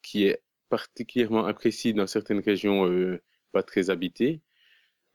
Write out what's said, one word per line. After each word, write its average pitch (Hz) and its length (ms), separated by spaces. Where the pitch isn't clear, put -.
qui 101 220
est - 160
particulièrement 113 760
imprécis 110 460
dans 98 140
certaines 104 340
régions, 98 460
euh, 90 340
pas 160 100
très 92 280
habitées. 113 500